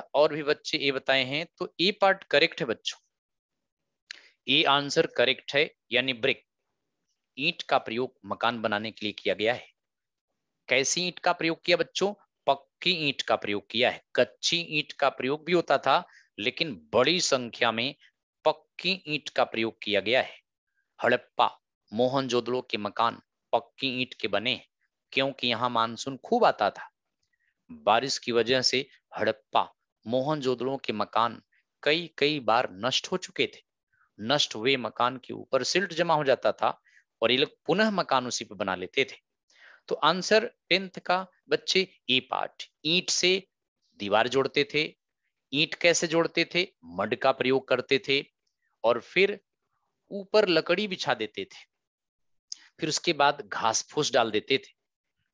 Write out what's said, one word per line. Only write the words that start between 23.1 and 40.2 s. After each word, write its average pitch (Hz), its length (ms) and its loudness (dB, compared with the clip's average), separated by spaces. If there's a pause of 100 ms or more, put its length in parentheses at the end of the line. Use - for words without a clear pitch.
पक्की - 340 -2 (140)
ईंट 123 120 -8
के - 140 -6
बने 101 240 -2
हैं, 110 160 -8 (440)
क्योंकि 135 360 -2
यहाँ 120 220 0
मानसून 117 480 -4
खूब 226 280 0
आता 110 240 2
था। - 200 -10 (800)
बारिश 113 480 0
की - 140 -6
वजह 117 300 2
से 127 260 0 (300)
हड़प्पा, 107 500 0 (380)
मोहनजोदड़ो 131 720 -2
के 123 160 -6
मकान 110 480 -2 (420)
कई 160 340 0
कई 147 220 0
बार 117 360 2
नष्ट 113 320 -2
हो 185 100 -2
चुके 139 300 -4
थे। - 220 -20 (500)
नष्ट 127 360 0
हुए 123 220 0
मकान 123 400 -2
के 120 160 -14
ऊपर 110 300 -2
सिल्ट 180 300 -2
जमा 170 200 0
हो 151 100 2
जाता 127 280 2
था - 280 -2 (420)
और 113 100 4
ये 127 60 4
लोग 143 180 -2 (100)
पुनः 208 260 2
मकान 139 360 0
उसी 117 180 -6
पे 104 100 -16
बना 95 200 -4
लेते 92 300 -2
थे। - 100 -10 (720)
तो - 80 -4
आंसर 185 500 2 (240)